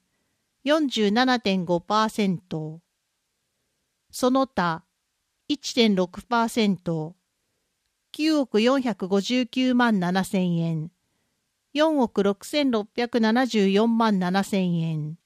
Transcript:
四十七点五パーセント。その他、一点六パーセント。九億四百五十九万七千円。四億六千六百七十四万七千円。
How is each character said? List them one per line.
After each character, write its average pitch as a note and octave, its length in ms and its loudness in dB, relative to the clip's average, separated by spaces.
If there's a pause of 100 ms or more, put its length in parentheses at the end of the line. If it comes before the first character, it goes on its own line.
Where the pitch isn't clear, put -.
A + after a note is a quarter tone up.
(640)
四 D4 240 2
十 G#3+ 220 0
七 B3 280 2
点 F#3+ 260 -2
五 F3 140 0
パ G#3+ 280 0
ー - 20 0
セ G#3+ 180 -2
ン F3+ 120 0
ト。 D#3 420 -10 (1300)
そ B3+ 200 0
の C4 160 2
他、 E3+ 380 -4 (640)
一 - 260 -6
点 A3+ 200 4
六 F3+ 280 -2
パ A#3 220 0
ー A#3 40 -2
セ A3 180 0
ン F#3+ 100 2
ト。 E3 400 -6 (960)
九 D#4 260 0
億 A3+ 240 0
四 B3+ 200 4
百 A3 280 -4
五 G3 120 0
十 B3 260 -2
九 B3+ 280 0
万 A#3+ 260 2
七 F3+ 240 0
千 F3+ 320 -2
円。 E3 340 -4 (840)
四 D4+ 240 2
億 A3 240 0
六 G3 220 -2
千 D4 260 0
六 G#3+ 240 -2
百 A#3+ 260 -2
七 A3+ 260 2
十 G3+ 240 2
四 G3+ 160 4 (120)
万 A3 200 2
七 F#3 260 0
千 F3+ 340 -2
円。 D#3+ 480 -4